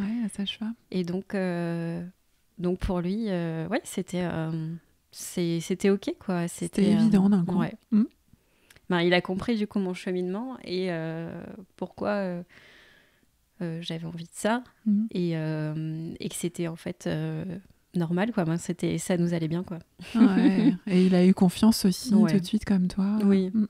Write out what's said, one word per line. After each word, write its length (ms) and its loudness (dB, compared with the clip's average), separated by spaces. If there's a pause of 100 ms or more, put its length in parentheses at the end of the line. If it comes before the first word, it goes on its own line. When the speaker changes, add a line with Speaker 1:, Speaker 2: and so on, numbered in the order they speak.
(240)
Speaker 1:
la 60 -4
sage-femme. 460 -8 (160)
Speaker 2:
Et 120 -2
donc, 320 -6
euh, 680 -4 (560)
donc 220 -2
pour 220 -2
lui, 260 -4
euh, 400 -4
ouais, 160 -2
c'était, 400 -6
euh, 460 -4 (420)
c'est, 480 -4
c'était 300 0
ok, 300 0
quoi. 280 -4
Speaker 1:
C'était 360 -2
Speaker 2:
C'était, 120 6
euh, 60 4
Speaker 1:
évident 280 6
d'un 140 4
coup. 160 0
Speaker 2:
ouais. 140 0 (180)
Speaker 1:
Mm. 120 6 (880)
Speaker 2:
Ben, 120 2
il 120 4
a 60 6
compris 380 -2
du 100 -2
coup 120 -4
mon 140 -2
cheminement 720 -6
et, 280 -4
euh, 500 -8 (340)
pourquoi, 360 -6
euh, 320 -4 (1160)
euh, 200 -6
j'avais 240 -8
envie 200 -10
de 60 -20
ça 320 -2 (220)
Speaker 1:
Mm. 260 2
Speaker 2:
et, 240 0
euh, 840 -4
et 80 -6
que 60 -10
c'était 340 -4
en 80 -8
fait, 300 -12
euh, 360 -4 (520)
normal, 360 0
quoi. 140 0
Ben, 120 0
c'était, 400 -4
ça 200 0
nous 160 2
allait 160 -2
bien, 140 -4
quoi. 160 -10 (360)
Speaker 1:
Ouais. 680 6
Speaker 2:
<laughs> 60 -12
Speaker 1:
Et 180 6
il 100 6
a 100 6
eu 80 8
confiance 500 4
aussi 300 0
Speaker 2:
Ouais. 180 6
Speaker 1:
tout 80 4
de 60 0
suite 180 -2
comme 240 2
toi. 380 -2
Speaker 2:
Oui. 280 4
Speaker 1:
Mm. 160 0